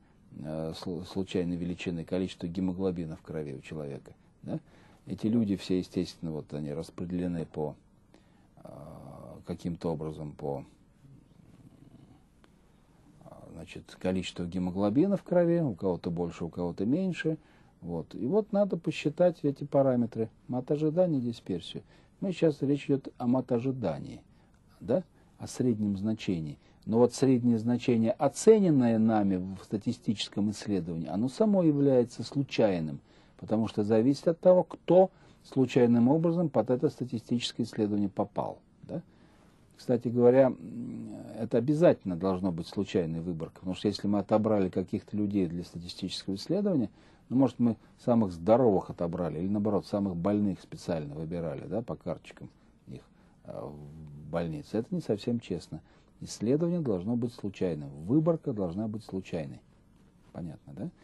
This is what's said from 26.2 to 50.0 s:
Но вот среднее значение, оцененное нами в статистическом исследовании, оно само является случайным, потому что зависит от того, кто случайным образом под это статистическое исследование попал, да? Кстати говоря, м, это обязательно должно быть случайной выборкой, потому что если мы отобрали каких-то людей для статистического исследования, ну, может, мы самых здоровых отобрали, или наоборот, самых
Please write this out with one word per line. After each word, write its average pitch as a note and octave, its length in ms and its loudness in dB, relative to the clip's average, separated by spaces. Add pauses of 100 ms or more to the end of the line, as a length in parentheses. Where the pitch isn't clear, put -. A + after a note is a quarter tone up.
Но G#2+ 120 2
вот A#2+ 160 6
среднее A#2+ 460 4
значение, A#2+ 520 2
оцененное C#3+ 840 6
нами A2 380 4
в F#2+ 280 -6
статистическом G#2+ 840 -2
исследовании, F2 580 -4
оно G#2 220 -2
само G3+ 320 4
является C#3 640 4
случайным, F#2 760 0 (360)
потому G#2+ 300 0
что G#2 160 -2
зависит A2+ 460 4
от E3 100 -2
того, F3+ 240 8
кто - 480 4 (320)
случайным A#2+ 640 6
образом E3 420 4
под G#2+ 200 0
это B2+ 200 2
статистическое A#2+ 760 -4
исследование G#2 440 0
попал, - 500 -4 (240)
да? - 180 -8 (760)
Кстати B2 320 -2
говоря, B2 400 8
м, A#2 720 -8 (200)
это A2+ 200 0
обязательно C#3+ 580 4
должно F#2 360 0
быть E2+ 160 -6
случайной E2+ 520 -2
выборкой, D#2+ 400 -8
потому F2+ 160 -6
что G#2 140 0
если G2+ 180 -4
мы G#2 120 0
отобрали G#2 500 2
каких-то G2 480 -4
людей G2+ 300 0
для E2+ 180 -6
статистического F2+ 680 -8
исследования, F#3 540 -2 (400)
ну, A#2 80 0
может, C3+ 220 4
мы A#2+ 180 2 (260)
самых A2+ 280 2
здоровых G2 580 4
отобрали, E2+ 500 -4
или F#2 80 -2
наоборот, G#2 400 0
самых G2+ 280 -2